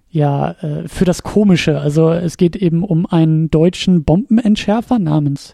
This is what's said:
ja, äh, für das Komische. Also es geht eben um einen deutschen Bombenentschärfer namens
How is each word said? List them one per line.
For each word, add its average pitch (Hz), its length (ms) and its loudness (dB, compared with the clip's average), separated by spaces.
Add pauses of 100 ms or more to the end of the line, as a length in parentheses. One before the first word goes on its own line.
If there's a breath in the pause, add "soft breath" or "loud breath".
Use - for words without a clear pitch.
ja, 143 420 -2 (100)
äh, 156 260 -8
für - 180 -2
das 175 160 0
Komische. 175 580 0
Also 147 300 2
es 170 280 -4
geht 175 180 0
eben 170 280 0
um 170 220 -2
einen 160 460 0
deutschen 170 520 2
Bombenentschärfer 214 960 0
namens 151 540 -2